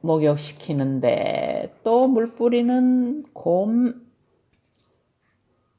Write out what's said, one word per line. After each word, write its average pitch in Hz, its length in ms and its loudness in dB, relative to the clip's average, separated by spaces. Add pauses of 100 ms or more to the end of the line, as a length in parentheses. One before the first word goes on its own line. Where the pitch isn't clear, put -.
목욕시키는데 139 1800 -2
또 240 240 2
물 233 280 0
뿌리는 247 880 0 (100)
곰. 220 720 0 (1800)